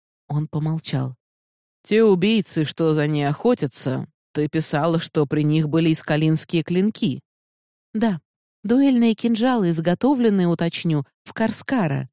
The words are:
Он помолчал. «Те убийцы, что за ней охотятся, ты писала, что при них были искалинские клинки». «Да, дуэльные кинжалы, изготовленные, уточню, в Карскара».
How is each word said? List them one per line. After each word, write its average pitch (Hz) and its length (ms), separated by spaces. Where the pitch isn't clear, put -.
Он 151 200
помолчал. 151 680
«Те 220 180
убийцы, 190 600
что 160 280
за 151 140
ней 147 200
охотятся, 143 800
ты 151 140
писала, 160 520
что 156 280
при 151 160
них 151 260
были 165 240
искалинские 156 720
клинки». 180 580
«Да, 208 260
дуэльные 233 500
кинжалы, 233 560
изготовленные, 190 800
уточню, 165 580
в - 100
Карскара». 180 800